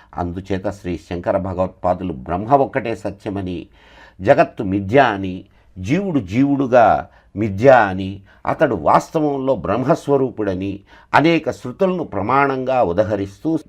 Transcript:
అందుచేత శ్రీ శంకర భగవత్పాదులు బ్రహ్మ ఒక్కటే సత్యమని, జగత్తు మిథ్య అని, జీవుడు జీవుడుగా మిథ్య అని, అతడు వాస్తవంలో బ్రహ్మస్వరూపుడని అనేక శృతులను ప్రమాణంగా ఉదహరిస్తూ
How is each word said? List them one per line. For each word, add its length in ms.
అందుచేత 560
శ్రీ 280
శంకర 400
భగవత్పాదులు 760
బ్రహ్మ 420
ఒక్కటే 400
సత్యమని, 720
జగత్తు 420
మిథ్య 360
అని, 460
జీవుడు 420
జీవుడుగా 880
మిథ్య 340
అని, 520
అతడు 300
వాస్తవంలో 800
బ్రహ్మస్వరూపుడని 1200
అనేక 380
శృతులను 520
ప్రమాణంగా 800
ఉదహరిస్తూ 640